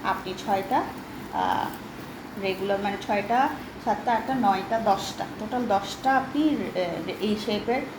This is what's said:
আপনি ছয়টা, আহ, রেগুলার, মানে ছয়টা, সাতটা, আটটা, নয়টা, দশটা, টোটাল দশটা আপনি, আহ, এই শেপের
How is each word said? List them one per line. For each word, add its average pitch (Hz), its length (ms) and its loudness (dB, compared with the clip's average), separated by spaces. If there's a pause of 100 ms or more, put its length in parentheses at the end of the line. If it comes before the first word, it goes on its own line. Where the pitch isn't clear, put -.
আপনি 185 300 -2 (120)
ছয়টা, 214 380 2 (500)
আহ, 95 340 2 (720)
রেগুলার, 196 380 0
মানে 202 180 -2 (100)
ছয়টা, 233 420 2 (360)
সাতটা, 233 280 2
আটটা, 226 200 0
নয়টা, 208 460 2
দশটা, - 460 2 (140)
টোটাল 240 280 -2
দশটা 202 500 2
আপনি, 262 320 2
আহ, 185 760 -2
এই 208 80 4 (100)
শেপের 233 360 0 (180)